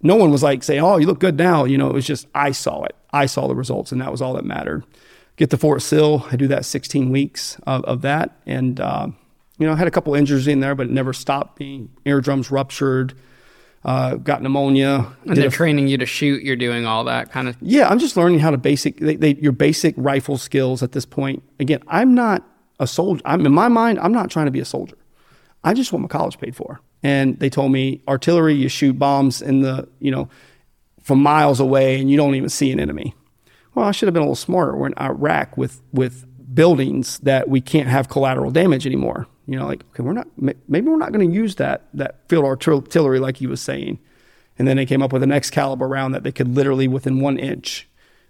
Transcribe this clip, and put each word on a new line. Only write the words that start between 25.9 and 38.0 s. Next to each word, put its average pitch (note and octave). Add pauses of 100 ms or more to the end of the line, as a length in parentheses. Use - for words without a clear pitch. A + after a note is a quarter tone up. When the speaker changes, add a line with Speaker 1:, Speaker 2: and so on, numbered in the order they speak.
Speaker 1:
want E3+
my -
college -
paid -
for. - (220)
And C3+
they C3+
told C3+
me, C3+
"Artillery, D#3
you C3+
shoot C3
bombs C#3
in C3+
the, C3 (120)
you C#3
know, C3 (760)
from C3+
miles C#3+
away, C3+
and C3+
you C#3+
don't C#3+
even C#3
see C3+
an C#3+
enemy." - (600)
Well, A#3
I G3+
should G3+
have F3
been E3
a -
little C#3
smarter. D#3+
We're C#3
in C#3
Iraq C#3
with, C3 (120)
with B2+ (300)
buildings C#3
that C3+
we C3
can't C3+
have C3